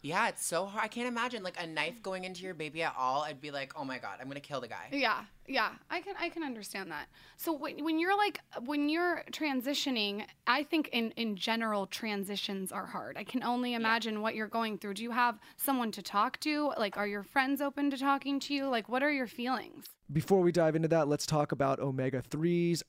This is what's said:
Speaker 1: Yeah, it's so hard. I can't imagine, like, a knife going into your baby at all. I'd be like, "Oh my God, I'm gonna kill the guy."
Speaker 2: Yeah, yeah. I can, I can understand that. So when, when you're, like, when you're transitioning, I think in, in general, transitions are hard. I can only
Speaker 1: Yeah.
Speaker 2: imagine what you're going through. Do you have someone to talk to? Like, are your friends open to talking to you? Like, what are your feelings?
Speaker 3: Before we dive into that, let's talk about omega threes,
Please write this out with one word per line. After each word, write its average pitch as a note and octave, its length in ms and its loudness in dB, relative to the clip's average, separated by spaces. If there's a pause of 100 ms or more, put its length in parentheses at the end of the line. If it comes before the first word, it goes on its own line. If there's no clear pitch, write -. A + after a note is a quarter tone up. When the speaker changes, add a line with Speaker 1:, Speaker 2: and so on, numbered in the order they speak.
Speaker 1:
Yeah, F#3+ 280 0
it's - 160 -6
so F3 200 0
hard. G#3 200 -4
I - 20 -2
can't A#3+ 220 -6
imagine, A#3 340 -4
like, F3+ 180 -6
a E3+ 60 -6
knife D#3+ 340 -2
going F#3 220 -4
into F#3 200 -10
your F#3 100 -6
baby D#3 300 -4
at D3 140 0
all. C3 260 2
I'd D3 180 -8
be D3+ 100 -8
like, C3+ 240 -6
"Oh D3+ 80 -6
my C3 140 -6
God, G#2+ 240 -10
I'm C3 80 -10
gonna C#3 100 -10
kill C#3+ 220 -6
the A#2 80 -8
guy." G2+ 240 -10
Speaker 2:
Yeah, A3+ 320 0 (220)
yeah. A3+ 240 0 (180)
I E4 120 -4
can, G4 160 -10
I E4+ 120 -4
can E4 140 -6
understand G#3 480 -8
that. D3 180 -8 (260)
So - 160 -4
when, D4 320 -6
when D#4+ 160 2
you're, F#4 180 4
like, G#4 220 0 (240)
when D4 240 0
you're E4+ 360 2 (360)
transitioning, A3 640 0 (220)
I C4+ 160 2
think D#4 280 0
in, A#3 200 0
in A3+ 240 -4
general, G#3+ 520 0
transitions G3 840 -4
are F#3+ 140 -6
hard. C#3 320 -8
I D#3 60 -6
can - 200 -4
only B3 280 0
Speaker 1:
Yeah. A#3+ 60 0
Speaker 2:
imagine A3+ 440 2
what A3 140 0
you're A3 120 -2
going A3 300 0
through. G3+ 180 -6
Do G#3+ 80 -6
you A#3 80 -4
have A#3 280 2 (180)
someone B3 340 2
to G3+ 100 -8
talk G#3+ 400 0
to? D4 360 2
Like, G#3 200 2
are G#3 100 0
your G3+ 160 -2
friends C4+ 380 2
open C#4+ 300 0
to C4+ 60 -2
talking C#4 440 2
to - 120 -4
you? C#4 140 0
Like, A#3 220 0
what B3 140 2
are D4 80 4
your C4 160 2
feelings? - 580 -4 (260)
Speaker 3:
Before F3+ 300 6
we F3 100 8
dive D#3+ 240 6
into D#3+ 140 4
that, D#3+ 180 6
let's D3 180 2
talk D3 260 2
about C3+ 280 2
omega C3 420 0
threes, E3+ 680 2